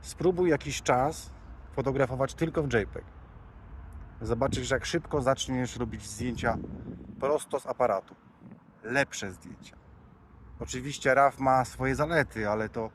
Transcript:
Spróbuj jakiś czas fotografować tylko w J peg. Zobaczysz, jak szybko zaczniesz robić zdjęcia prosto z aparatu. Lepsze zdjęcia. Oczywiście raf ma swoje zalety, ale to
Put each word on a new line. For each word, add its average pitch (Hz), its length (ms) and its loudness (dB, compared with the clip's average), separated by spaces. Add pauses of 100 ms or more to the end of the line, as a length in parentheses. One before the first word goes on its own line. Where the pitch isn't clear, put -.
Spróbuj 175 480 2
jakiś 143 320 0
czas 139 500 2 (420)
fotografować 131 600 0
tylko 160 300 0
w 135 100 -2
J 104 160 4
peg. - 140 -10 (1160)
Zobaczysz, 120 480 0
jak 135 160 2
szybko 160 360 -2
zaczniesz 127 560 0
robić 113 320 -6
zdjęcia 120 480 -2 (640)
prosto 143 400 0
z - 80 -12
aparatu. 117 480 0 (680)
Lepsze 113 480 -2
zdjęcia. - 440 -16 (840)
Oczywiście 131 540 0
raf 139 260 6
ma 131 260 6
swoje 131 300 0
zalety, 139 540 2
ale 107 200 0
to 110 260 -6